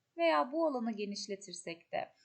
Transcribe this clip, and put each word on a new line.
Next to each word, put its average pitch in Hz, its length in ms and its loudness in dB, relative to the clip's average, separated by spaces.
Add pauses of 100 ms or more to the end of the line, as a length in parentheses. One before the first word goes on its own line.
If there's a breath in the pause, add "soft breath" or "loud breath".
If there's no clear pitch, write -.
(180)
veya 311 340 4
bu 330 160 2
alanı 233 240 0
genişletirsek 196 1000 -8
de - 200 -2 (140 soft breath)